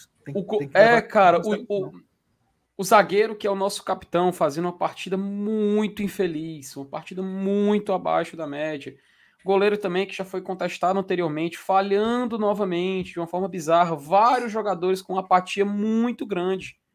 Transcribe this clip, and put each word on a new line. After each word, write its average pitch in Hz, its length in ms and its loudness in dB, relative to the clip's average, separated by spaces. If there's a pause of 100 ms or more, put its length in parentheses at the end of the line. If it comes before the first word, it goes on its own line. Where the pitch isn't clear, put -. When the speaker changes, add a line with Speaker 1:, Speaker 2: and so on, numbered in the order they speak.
(260)
Speaker 1:
Tem, 143 100 -8
Speaker 2:
O 196 80 -4
co-, 208 160 -2
Speaker 1:
tem 143 80 -4
que 139 100 -2
levar 226 200 8
Speaker 2:
é, 226 40 2
cara, 190 360 6
Speaker 1:
em 170 40 0
consideração. 202 480 -2
Speaker 2:
o, 180 80 -18
o, - 40 -20 (760)
o 196 60 -4
zagueiro, 208 520 4
que 214 120 -6
é - 40 0
o 196 40 -2
nosso 196 280 -4
capitão, 180 480 -2
fazendo 165 340 -2
uma 175 120 -6
partida 185 400 -4
muito 208 840 -2
infeliz, 165 720 -4
uma 139 80 -10
partida 160 380 -10
muito 202 680 0
abaixo 165 460 -2
da 160 100 -8
média. 143 480 -8 (480)
Goleiro 196 340 2
também, 196 280 -2
que 190 100 -12
já 190 100 -8
foi 185 160 -8
contestado 185 580 -2
anteriormente, 170 580 -2
falhando 214 800 0
novamente, 190 760 -2
de 170 60 -8
uma 170 80 -4
forma 185 200 -4
bizarra. 170 480 2
Vários 202 560 2
jogadores 190 500 -2
com 185 160 -6
apatia 190 480 2
muito 220 600 -2
grande. 185 520 -4 (180)